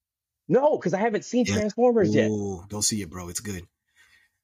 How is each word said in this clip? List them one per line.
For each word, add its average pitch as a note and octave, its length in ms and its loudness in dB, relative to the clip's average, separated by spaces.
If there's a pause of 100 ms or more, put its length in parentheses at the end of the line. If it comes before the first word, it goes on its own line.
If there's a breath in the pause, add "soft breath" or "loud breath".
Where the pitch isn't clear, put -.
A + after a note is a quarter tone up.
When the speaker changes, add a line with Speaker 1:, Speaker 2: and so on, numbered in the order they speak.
(480)
Speaker 1:
No, C4 300 4
'cause F3 160 -2
I F#3+ 60 0
haven't G#3 240 0
seen A#3 220 0
Speaker 2:
Yeah. G3+ 140 0
Speaker 1:
Transformers G#3+ 540 2
yet. G#2+ 180 2
Speaker 2:
Ooh, G2+ 360 -6
go G#2 120 -8
see G#2 220 0
it, E2+ 80 -10
bro. F2 180 -10
It's F2 120 -8
good. F#2+ 260 -10 (760 soft breath)